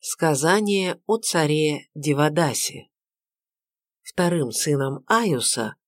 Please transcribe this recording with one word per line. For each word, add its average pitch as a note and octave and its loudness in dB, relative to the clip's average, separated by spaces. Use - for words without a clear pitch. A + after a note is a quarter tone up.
Сказание F3+ 0
о G#3+ 0
царе D3+ 0
Девадасе. D3 0
Вторым E3+ 0
сыном C#3 -2
Аюса, C3+ 0